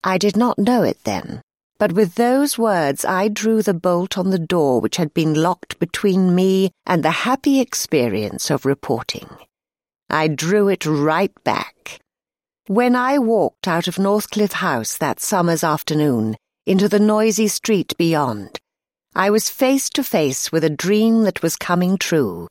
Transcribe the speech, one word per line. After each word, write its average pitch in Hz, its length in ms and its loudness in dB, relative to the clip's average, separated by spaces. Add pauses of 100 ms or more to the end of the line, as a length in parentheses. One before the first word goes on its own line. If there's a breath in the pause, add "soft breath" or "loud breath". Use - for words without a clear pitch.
I 185 140 0
did 190 180 0
not 233 240 0
know 226 240 2
it - 220 -2
then, - 360 -6 (380)
but 208 120 2
with 180 240 0
those 262 420 2
words 175 480 0
I 190 220 0
drew 220 340 0
the 208 120 0
bolt 175 440 -2
on 190 140 0
the 165 240 -2
door 139 260 4
which - 160 -2
had 160 160 -2
been 156 220 2
locked 170 420 -2
between 185 560 2
me 190 380 2 (160)
and 175 160 2
the 156 240 0
happy 269 320 2
experience 117 920 -2
of 139 160 0
reporting. - 640 -4 (800)
I 156 180 0
drew 180 420 0
it 180 180 -2
right 156 460 0 (100)
back. - 560 -4 (680)
When 240 300 2
I 262 240 0
walked 220 480 0
out 170 200 0
of 185 120 -6
Northcliffe 208 540 0
House 143 440 -4
that 147 220 -4
summer's 170 440 0
afternoon, 151 720 0 (300)
into 190 240 2
the 208 100 2
noisy 214 480 2
street - 500 -2
beyond, 143 600 -2 (560)
I 196 160 0
was 214 200 0
face 269 420 0
to 285 120 -4
face 151 480 -2
with 156 120 0
a 151 220 -2
dream 220 400 2
that 180 180 -2
was 165 140 -2
coming 180 400 0
true. 95 540 -2